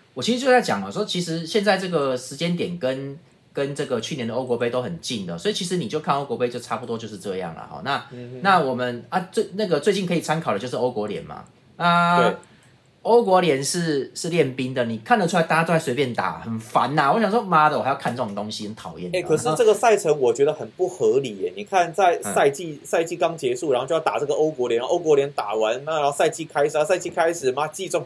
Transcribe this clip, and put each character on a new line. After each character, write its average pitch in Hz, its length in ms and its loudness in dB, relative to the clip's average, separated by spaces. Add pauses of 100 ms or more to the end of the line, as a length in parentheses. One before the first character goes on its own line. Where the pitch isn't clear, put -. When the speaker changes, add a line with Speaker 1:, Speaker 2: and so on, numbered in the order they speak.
(140)
Speaker 1:
我 127 80 -8
其 220 100 0
实 254 100 0
就 277 80 2
在 247 120 6
讲 104 180 -2
嘛， 98 100 -8
说 196 140 -4
其 185 160 -4
实 165 260 -4
现 208 160 0
在 196 140 4
这 185 100 -4
个 139 300 0
时 - 180 -10
间 170 220 -2
点 90 220 -4
跟， 139 400 -4 (340)
跟 139 220 -4
这 147 100 -4
个 123 160 -2
去 - 140 -6
年 123 120 -6
的 113 60 -4
欧 127 120 -2
国 120 120 0
杯 120 140 0
都 127 100 -2
很 87 200 -6
近 101 260 -6
的， 87 100 -8
所 208 140 -2
以 220 40 -2
其 - 80 -4
实 180 140 -2
你 175 120 -2
就 151 120 -4
看 147 160 -2
欧 143 80 -2
国 123 120 -6
杯 123 120 0
就 120 100 -6
差 117 180 -6
不 117 100 -10
多 117 100 -6
就 107 120 -10
是 101 100 -12
这 92 180 -6
样 87 180 -8
了 - 60 -14
哈。 - 240 -14
那， 135 280 -4
Speaker 2:
嗯 123 220 -14
哼。 127 80 -14
Speaker 1:
那 185 180 4
我 131 140 0
们 123 340 -4
啊， - 240 -4
最， 220 220 0
那 208 120 -2
个 156 140 2
最 208 120 2
近 185 140 0
可 170 80 0
以 156 60 0
参 156 200 -2
考 127 120 -2
的 101 60 0
就 123 100 -6
是 127 80 -6
欧 123 140 0
国 107 160 -4
联 85 180 -8
嘛。 - 200 -14 (320)
啊， 175 460 4
Speaker 2:
对。 95 140 2 (640)
Speaker 1:
欧 226 200 6
国 185 180 6
联 143 220 2
是， 147 540 -2
是 165 140 -6
练 139 260 2
兵 131 180 -4
的， 127 120 0
你 113 120 -4
看 240 180 2
得 185 120 2
出 190 80 0
来 165 80 4
大 160 140 2
家 165 40 2
都 175 100 0
在 165 60 4
随 131 160 -2
便 127 180 0
打， 92 280 -4
很 113 180 -6
烦 123 380 0
呐。 143 180 4
我 226 60 2
想 202 100 2
说， 233 100 2
妈 165 300 4
的， 139 80 0
我 107 40 -2
还 123 60 0
要 139 60 2
看 123 220 -4
这 131 40 -6
种 104 140 -4
东 104 160 -6
西， 104 160 -8
很 107 80 -8
讨 82 240 -14
厌。 170 160 -8
Speaker 2:
哎， 180 80 0
可 156 140 2
是 156 80 0 (100)
这 240 100 -4
个 214 80 8
赛 220 240 6
程 196 220 2
我 123 140 4
觉 139 120 4
得 151 80 2
很 117 180 -8
不 123 180 -2
合 123 320 2
理 117 160 -6
耶。 92 180 -4
你 101 80 -10
看 170 300 2
在 180 300 4
赛 143 280 4
季， 156 320 -10
Speaker 1:
嗯。 - 40 -18
Speaker 2:
赛 170 180 0
季 170 120 -6
刚 165 200 0
结 127 180 -2
束， 147 160 -4
然 123 100 4
后 135 60 -6
就 160 80 -2
要 160 60 2
打 113 180 -2
这 143 80 -2
个 143 80 0
欧 151 160 2
国 123 180 -4
联， 117 120 2
然 127 80 -6
后 170 60 4
欧 170 40 0
国 156 160 4
联 139 180 2
打 107 220 -4
完， 110 300 0
那 156 160 -2
然 143 40 0
后 143 60 4
赛 160 180 2
季 151 180 -6
开 147 220 0
始， 147 60 -6
然 151 80 2
后 151 60 0
赛 185 100 2
季 180 120 -6
开 165 220 2
始， 143 200 -2
妈， 143 160 -2
季 185 200 -10
中 156 180 -2